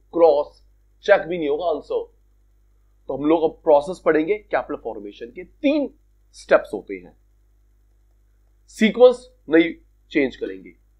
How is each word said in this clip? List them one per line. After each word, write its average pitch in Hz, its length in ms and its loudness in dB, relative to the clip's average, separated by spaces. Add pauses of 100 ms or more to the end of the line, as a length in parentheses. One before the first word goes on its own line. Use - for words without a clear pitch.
(120)
cross, 151 520 2 (380)
चेक 196 180 2
भी 170 180 -8
नहीं 151 100 -4
होगा 151 180 -4
answer। 139 460 -6 (960)
तो 131 80 -8
हम 139 80 -8
लोग 160 180 0
अब 160 80 0
प्रोसेस 156 540 0
पढ़ेंगे। 165 340 0
कैपिटल 139 420 -8
performation 107 460 -14
के 151 180 -18
तीन 285 500 -4 (380)
steps - 420 -2
होते 98 200 -12
हैं, 87 220 -20 (1500)
Sequence 233 640 2 (180)
नहीं 165 260 2 (360)
change 135 260 -2
करेंगे। 95 340 -12 (300)